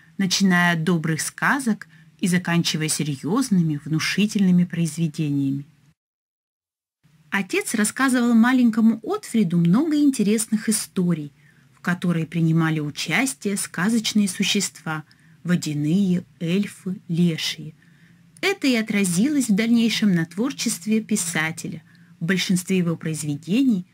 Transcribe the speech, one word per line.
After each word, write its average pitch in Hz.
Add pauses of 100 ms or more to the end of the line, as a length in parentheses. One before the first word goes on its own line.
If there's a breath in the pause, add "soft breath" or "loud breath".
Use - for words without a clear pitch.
(160 soft breath)
начиная 180
от 165
добрых 160
сказок 220 (300 soft breath)
и -
заканчивая 170
серьезными, 156
внушительными 180
произведениями. 151 (1600)
Отец 202
рассказывал 240
маленькому 226
Отфриду 214
много 262
интересных 220
историй, 175 (420 soft breath)
в -
которой 170
принимали 160
участие 196
сказочные 214
существа, 185 (380 soft breath)
водяные, 165 (160)
эльфы, 185
лешие. 160 (640 soft breath)
Это 392
и 254
отразилось 220
в 196
дальнейшем 220
на 165
творчестве 220
писателя. 160 (360 soft breath)
В 170
большинстве 185
его 165
произведений 160